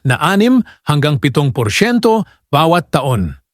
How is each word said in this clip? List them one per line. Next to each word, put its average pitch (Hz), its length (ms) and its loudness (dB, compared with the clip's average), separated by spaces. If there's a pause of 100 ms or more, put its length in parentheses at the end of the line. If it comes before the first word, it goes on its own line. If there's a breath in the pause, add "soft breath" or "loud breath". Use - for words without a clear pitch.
na 127 160 -2
anim 208 400 2 (320 loud breath)
hanggang 147 240 0
pitong 139 400 -2
porsyento 220 720 0 (240 soft breath)
bawat 165 400 0
taon. 113 480 -2 (140)